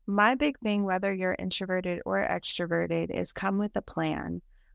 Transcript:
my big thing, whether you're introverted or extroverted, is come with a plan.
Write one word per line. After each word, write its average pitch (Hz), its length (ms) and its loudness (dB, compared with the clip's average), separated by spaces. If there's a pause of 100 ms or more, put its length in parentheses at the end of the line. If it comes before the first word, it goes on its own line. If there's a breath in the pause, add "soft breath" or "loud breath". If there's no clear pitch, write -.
my 208 280 6
big 285 260 0
thing, 208 240 2
whether 190 280 0
you're 185 260 0
introverted 185 680 -2
or 196 240 2
extroverted, 170 800 0
is - 220 -2
come 196 260 0
with 208 160 0
a - 80 -2
plan. 170 580 -4 (340)